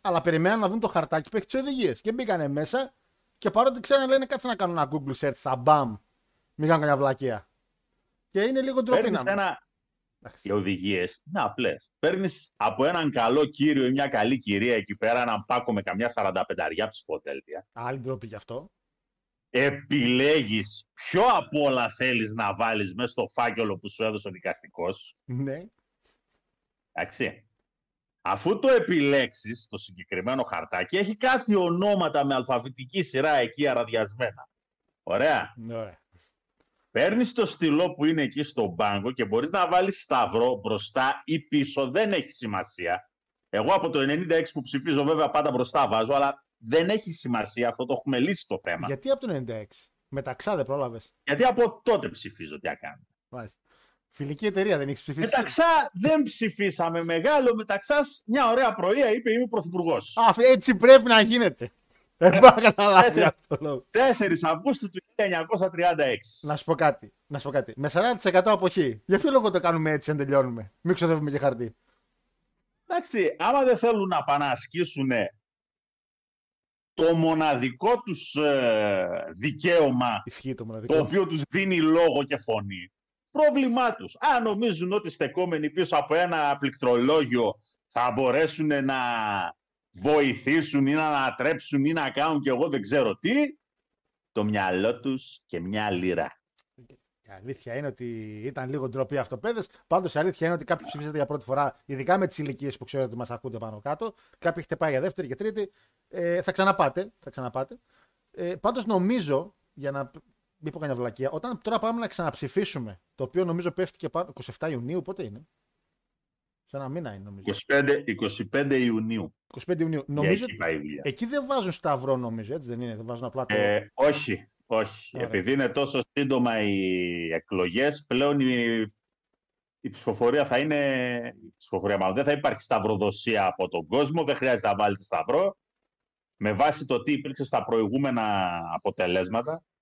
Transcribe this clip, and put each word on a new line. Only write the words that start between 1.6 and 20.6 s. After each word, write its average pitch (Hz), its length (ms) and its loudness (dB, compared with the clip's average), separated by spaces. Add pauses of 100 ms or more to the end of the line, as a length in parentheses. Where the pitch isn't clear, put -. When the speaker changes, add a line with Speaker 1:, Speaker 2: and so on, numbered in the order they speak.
Speaker 1:
οδηγίες. 262 400 -2
Και 220 120 -4
μπήκανε 202 360 -2
μέσα 156 460 -4 (440)
και 202 120 0
παρότι 247 300 2
ξέραν, 269 280 2
λένε, 269 180 2
«Κάτσε 254 220 -6
να 226 80 -2
κάνω 180 160 0
ένα 151 200 0
Google 135 220 -4
search 139 200 -2
στα 131 220 -4
μπαμ, 127 400 4 (580)
μην 156 140 -2
κάνω 165 120 4
καμιά 151 160 4
βλακεία». 131 520 -2 (840)
Και 190 100 0
είναι 262 220 2
λίγο 262 200 0
ντροπή 254 200 4
Speaker 2:
Παίρνεις 214 200 0
Speaker 1:
να 156 80 -2
Speaker 2:
ένα 196 320 -2 (560)
Speaker 1:
Εντάξει. - 300 -16
Speaker 2:
Οι 98 40 -2
οδηγίες 95 760 -2
είναι 165 160 -4
απλές. 107 560 -4
Παίρνεις 185 580 -2
από 214 280 0
έναν 165 260 0
καλό 123 340 2
κύριο 143 420 2
ή 127 40 2
μια 139 180 0
καλή 120 300 0
κυρία 104 360 0
εκεί 104 220 -4
πέρα 117 240 0
έναν 110 240 -2
πάκο 123 280 -2
με 101 100 -2
καμιά 98 260 -2
σαρανταπενταριά 95 800 -2
ψηφοδέλτια. 76 840 -12
Speaker 1:
Άλλη 120 260 -8
ντροπή 120 280 -10
γι' 107 80 -16
αυτό. 123 360 -14 (800)
Speaker 2:
Επιλέγεις 131 1400 0